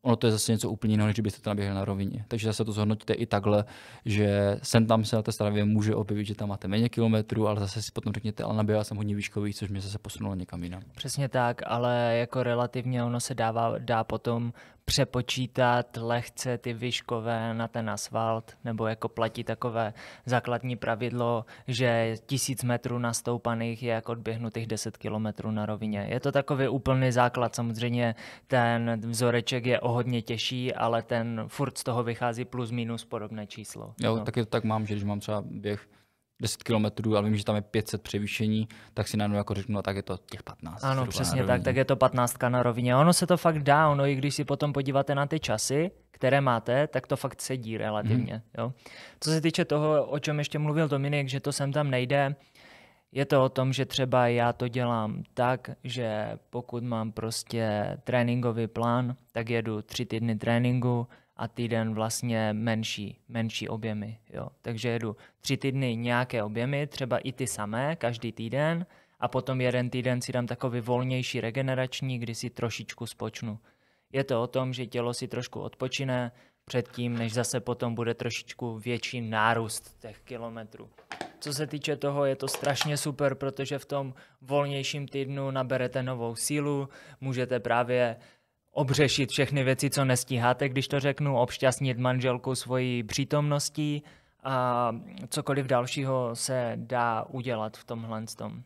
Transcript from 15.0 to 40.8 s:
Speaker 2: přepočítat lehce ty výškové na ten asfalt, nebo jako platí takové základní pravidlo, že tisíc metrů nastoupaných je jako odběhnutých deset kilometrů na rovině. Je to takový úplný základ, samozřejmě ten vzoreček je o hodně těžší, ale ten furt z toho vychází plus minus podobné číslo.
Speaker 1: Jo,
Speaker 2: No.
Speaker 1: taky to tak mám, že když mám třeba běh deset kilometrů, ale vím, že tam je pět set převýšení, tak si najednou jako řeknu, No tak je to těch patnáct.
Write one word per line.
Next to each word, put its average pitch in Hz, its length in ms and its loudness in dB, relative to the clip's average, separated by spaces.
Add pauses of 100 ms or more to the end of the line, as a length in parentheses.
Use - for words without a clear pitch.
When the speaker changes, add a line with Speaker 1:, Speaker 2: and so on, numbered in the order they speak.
Speaker 2:
přepočítat 123 920 0
lehce 120 600 -2
ty 120 160 -6
výškové 113 800 -2
na 113 140 -2
ten 113 220 -4
asfalt, 113 640 -2 (120)
nebo 113 240 -2
jako 110 220 -2
platí 113 340 -2
takové 113 500 -2 (320)
základní 123 500 0
pravidlo, 117 680 0 (220)
že 117 480 2 (100)
tisíc 131 380 -2
metrů 120 360 0
nastoupaných 117 840 -2
je 120 100 0
jako 113 180 -2
odběhnutých 113 560 -4
deset 110 300 -4
kilometrů 107 540 -4
na 107 140 0
rovině. 107 440 -4
Je 127 100 -2
to 139 120 0
takový 135 360 2
úplný 131 440 2
základ, 120 440 2
samozřejmě 117 600 0 (320)
ten 117 520 4 (100)
vzoreček 120 560 2
je 120 140 4
o 120 120 0
hodně 120 300 0
těžší, 123 520 -4
ale 113 280 0
ten 117 460 -2
furt 143 300 -4
z - 60 -10
toho 123 200 0
vychází 117 420 -2
plus 123 260 -4
minus 117 340 -4
podobné 107 420 -8
číslo. 110 520 -14
Speaker 1:
Jo, 113 160 2
Speaker 2:
No. 110 100 -4
Speaker 1:
taky 117 140 -2
to 110 60 2
tak 113 180 -2
mám, 110 220 0
že 104 80 -4
když 101 100 -2
mám 104 160 -2
třeba 104 260 -4
běh 104 420 -6 (540)
deset - 220 -4
kilometrů, 107 540 2
ale 101 120 4
vím, 107 80 4
že 101 80 -2
tam 107 100 2
je 104 60 2
pět - 260 -2
set - 140 -4
převýšení, 107 640 0 (260)
tak 113 140 -2
si 107 100 -2
najednou 104 200 2
jako 101 160 -2
řeknu, 101 220 -2
No 98 60 -2
tak 101 140 -2
je 98 80 -2
to 95 140 -6 (140)
těch 110 120 -12
patnáct. - 400 -12